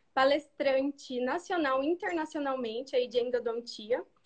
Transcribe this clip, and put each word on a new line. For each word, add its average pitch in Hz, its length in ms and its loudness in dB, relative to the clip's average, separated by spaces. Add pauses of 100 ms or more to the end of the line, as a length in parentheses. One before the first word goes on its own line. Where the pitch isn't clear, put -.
(140)
Palestrante 277 1080 2
nacional 277 600 0
e 277 60 0
internacionalmente 285 1080 -2
aí 247 120 2
de 220 100 0
endodontia. 233 840 -2 (240)